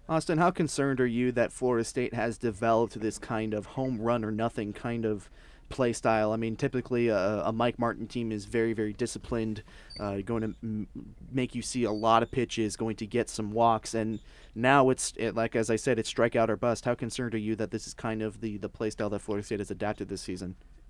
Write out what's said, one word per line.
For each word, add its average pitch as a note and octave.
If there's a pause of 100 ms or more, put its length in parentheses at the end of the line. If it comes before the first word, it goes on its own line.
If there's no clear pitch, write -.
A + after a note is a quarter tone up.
Austin, D#3+
how F3
concerned C#3
are B2+
you B2
that A#2
Florida B2
State B2
has A2+
developed A2+
this G#2+
kind A2
of G#2
home C3
run A#2
or G#2+
nothing G#2+
kind A#2
of G#2+ (400)
play A#2+
style? A2
I A2+
mean, A2+
typically B2
a, G2+
a A2
Mike A#2
Martin A2+
team A#2
is G#2
very, A2+
very G#2+
disciplined, A2 (360)
uh, G2+
going A2
to A2
m-, G#2+ (440)
make B2+
you A#2+
see B2
a G#2
lot A2+
of A#2
pitches, A2+
going A2+
to A2
get A#2
some G#2
walks, A2+
and A2 (340)
now C3
it's, -
it, A2+
like, A2+
as A2+
I A2+
said, A#2
it's A2+
strikeout A2+
or G#2+
bust. A#2
How B2
concerned A#2+
are A2+
you G#2+
that G#2
this A2+
is -
kind A2
of G#2
the, G#2+
the G2
play A2
style G#2
that G2+
Florida G#2
State G#2
has G2+
adapted G2+
this G2
season? F#2 (340)